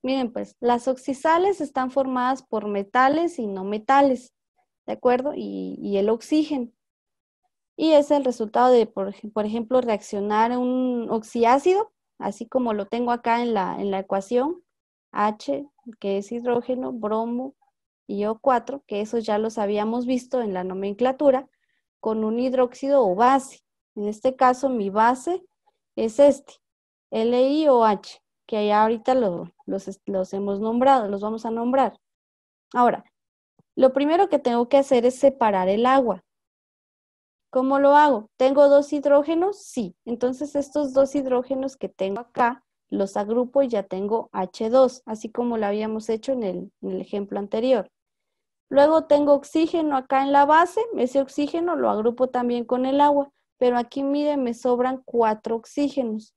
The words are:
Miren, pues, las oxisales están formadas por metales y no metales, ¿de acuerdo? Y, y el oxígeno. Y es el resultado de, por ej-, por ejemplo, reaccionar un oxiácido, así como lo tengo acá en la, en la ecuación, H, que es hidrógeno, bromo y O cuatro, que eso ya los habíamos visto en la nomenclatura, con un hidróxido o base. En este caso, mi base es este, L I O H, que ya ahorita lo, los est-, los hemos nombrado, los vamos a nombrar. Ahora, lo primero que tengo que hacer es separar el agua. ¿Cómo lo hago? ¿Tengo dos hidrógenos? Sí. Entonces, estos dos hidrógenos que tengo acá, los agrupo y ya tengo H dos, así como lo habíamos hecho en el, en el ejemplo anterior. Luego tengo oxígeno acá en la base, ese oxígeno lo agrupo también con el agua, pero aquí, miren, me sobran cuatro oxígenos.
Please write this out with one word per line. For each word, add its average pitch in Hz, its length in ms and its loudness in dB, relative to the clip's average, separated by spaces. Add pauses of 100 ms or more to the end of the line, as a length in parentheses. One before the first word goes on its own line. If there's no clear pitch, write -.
Miren, 262 320 -4
pues, 202 260 -12
las 240 280 0
oxisales 320 720 0
están 254 300 -6
formadas 262 500 -2
por 208 260 -6
metales 262 720 0
y 233 80 -6
no 190 180 -8
metales, 254 720 0 (540)
¿de - 60 -8
acuerdo? 254 420 -2
Y, 196 440 -10
y 202 180 -4
el 202 120 0
oxígeno. 269 640 -2 (1040)
Y 320 140 2
es 294 180 4
el 285 160 2
resultado 240 460 0
de, 226 160 4
por 196 220 -8
ej-, 208 220 -14
por 214 140 -4
ejemplo, 226 340 -2
reaccionar 220 760 -2
un 247 540 -2
oxiácido, 254 800 2 (240)
así 202 300 -8
como 240 260 -2
lo 202 140 -4
tengo 240 240 -4
acá 240 320 0
en 233 100 -2
la, 185 260 -4
en 196 120 -4
la 190 80 -2
ecuación, 240 640 -4 (500)
H, 220 560 -4 (300)
que 196 180 -4
es 202 140 -8
hidrógeno, 247 600 -4
bromo 233 600 -6 (540)
y 202 180 -6
O 220 140 -4
cuatro, 262 480 -2
que 208 140 -6
eso 220 180 -4
ya 214 180 -2
los 220 220 -4
habíamos 214 480 -2
visto 254 340 -4
en 202 120 -4
la 185 100 -4
nomenclatura, 247 840 -2 (520)
con 220 240 -4
un 226 160 -4
hidróxido 254 680 0
o 180 80 0
base. 254 460 2 (360)
En 208 120 -6
este 262 280 -4
caso, 254 340 2
mi 208 200 -4
base 254 560 0 (500)
es 220 240 -4
este, - 360 4 (560)
L 240 360 0
I 302 200 0
O 240 180 4
H, - 380 -2 (240)
que 214 180 -2
ya 208 160 2
ahorita 226 320 0
lo, 175 400 -2 (140)
los 190 200 -8
est-, 196 200 -14
los 190 260 -4
hemos 202 260 -4
nombrado, 240 480 2
los 196 140 -6
vamos 220 240 -8
a 226 60 -6
nombrar. 240 480 -2 (760)
Ahora, 240 300 2 (720)
lo 262 180 4
primero 320 360 2
que 294 100 0
tengo 240 280 0
que 277 100 4
hacer 254 280 2
es 247 100 2
separar 208 540 2
el 220 160 0
agua. 240 380 2 (1300)
¿Cómo 262 260 0
lo 277 180 6
hago? 277 420 4
¿Tengo 277 300 6
dos 285 260 6
hidrógenos? 302 720 2
Sí. 202 320 -8 (100)
Entonces, 254 500 -6
estos 285 380 -4
dos 269 200 2
hidrógenos 262 640 -4
que 190 100 -10
tengo 196 340 -6
acá, 247 420 -4 (260)
los 196 280 -2
agrupo 240 460 0
y 247 60 -2
ya 208 120 -2
tengo 202 520 -6
H 202 360 -6
dos, 254 380 2
así 220 240 -10
como 240 260 -4
lo 214 80 -2
habíamos 214 440 -4
hecho 220 220 -4
en 254 120 -4
el, 185 280 -8 (100)
en 196 100 -8
el 190 100 -6
ejemplo 202 380 -8
anterior. 220 500 -2 (800)
Luego 302 360 4
tengo 294 280 4
oxígeno 311 640 0
acá 269 240 0
en 277 100 -2
la 285 140 6
base, 330 340 4 (180)
ese 254 220 0
oxígeno 311 560 -2
lo 233 140 0
agrupo 240 400 0
también 240 360 -2
con 247 200 -2
el 277 160 2
agua, 285 300 2 (260)
pero 247 200 2
aquí, 240 260 -4
miren, 285 400 0
me 233 100 -4
sobran 254 520 -2
cuatro 226 500 -2
oxígenos. 240 800 -6